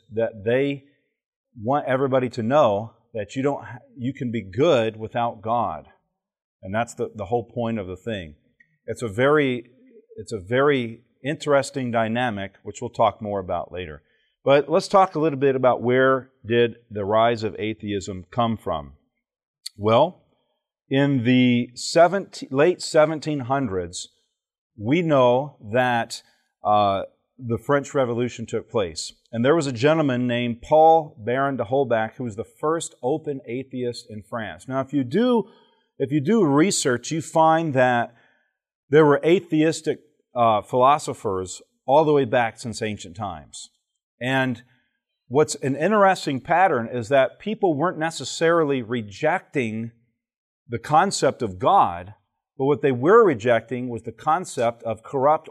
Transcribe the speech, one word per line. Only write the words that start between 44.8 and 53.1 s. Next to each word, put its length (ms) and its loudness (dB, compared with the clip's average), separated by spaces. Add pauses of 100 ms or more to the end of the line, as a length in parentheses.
what's 300 0
an 200 -4
interesting 640 0
pattern 480 0
is 200 -6
that 300 2
people 360 -2
weren't 240 -2
necessarily 840 0
rejecting 1080 -4 (760)
the 100 -6
concept 640 0
of 160 -6
God, 560 2 (420)
but 100 -2
what 160 0
they 100 2
were 320 6